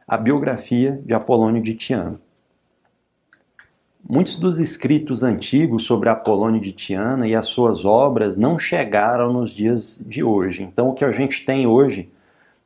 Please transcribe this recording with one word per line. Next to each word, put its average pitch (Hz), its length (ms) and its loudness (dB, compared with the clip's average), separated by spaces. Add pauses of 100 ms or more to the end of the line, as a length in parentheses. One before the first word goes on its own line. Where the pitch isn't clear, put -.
a 113 120 -2
biografia 135 880 0
de 117 80 0
Apolônio 113 480 2
de 110 100 -4
Tiana. 110 480 -6 (1900)
Muitos 151 260 0
dos 170 220 0
escritos 147 640 -2
antigos 123 640 0
sobre 117 240 2
Apolônio 110 500 2
de 98 140 -6
Tiana 113 540 -4
e 110 80 0
as 110 120 0
suas 107 380 0
obras 110 540 2
não 147 200 2
chegaram 120 720 0
nos 123 200 -2
dias 107 560 -4
de 139 180 -6
hoje. 95 380 0
Então, 113 260 0
o 131 60 -2
que 143 100 -2
a 127 80 0
gente 135 320 -4
tem 135 220 0
hoje 117 420 2 (580)